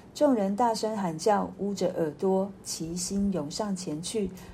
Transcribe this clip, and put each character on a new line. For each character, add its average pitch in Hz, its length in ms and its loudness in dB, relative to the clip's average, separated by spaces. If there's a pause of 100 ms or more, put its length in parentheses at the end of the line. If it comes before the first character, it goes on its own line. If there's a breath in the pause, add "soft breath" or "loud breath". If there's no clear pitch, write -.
(140 loud breath)
众 294 180 6
人 202 240 2
大 233 200 4
声 220 200 -2
喊 180 220 -2
叫， 196 400 2
捂 202 160 -2
着 190 140 0 (100)
耳 160 220 0
朵， 190 320 2 (120)
齐 165 320 -6
心 196 380 0
涌 180 160 -2
上 202 260 -2
前 156 240 -6
去， 190 300 -2 (240 loud breath)